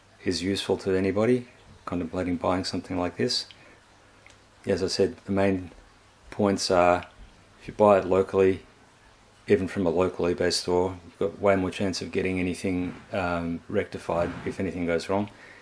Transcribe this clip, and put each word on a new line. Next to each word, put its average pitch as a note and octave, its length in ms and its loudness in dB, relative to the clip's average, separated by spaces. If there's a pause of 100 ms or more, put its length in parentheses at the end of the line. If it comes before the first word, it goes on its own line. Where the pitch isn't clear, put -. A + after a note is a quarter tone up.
(240)
is E2+ 200 -4
useful F#2+ 340 -2
to F#2+ 180 -2
anybody G#2+ 520 2 (380)
contemplating F2 520 -4
buying F#2 260 0
something F2+ 340 -6
like F2 200 -4
this. A#2+ 280 -2 (1200)
As F#2+ 160 0
I F#2+ 60 0
said, F2 380 0
the G2 80 -4
main F#2+ 380 0 (600)
points G2 400 0
are, F2 340 4 (540)
if - 80 -20
you - 60 -12
buy G#2 240 8
it F2+ 80 2
locally, F#2+ 560 4 (840)
even F#2+ 220 2
from G2 180 -2
a E2+ 40 2
local F2+ 340 0
eBay F2 300 0
store, F2+ 500 0
you've - 160 -16
got - 220 -4
way G2 160 4
more F#2 120 0
chance F#2 320 -4
of F2 120 -8
getting F#2 260 -2
anything, F2+ 560 -4 (160)
um, E2+ 560 -4
rectified F2 640 -4 (160)
if F2+ 120 -6
anything F2 280 -4
goes E2+ 240 -2
wrong. G2+ 200 -2 (320)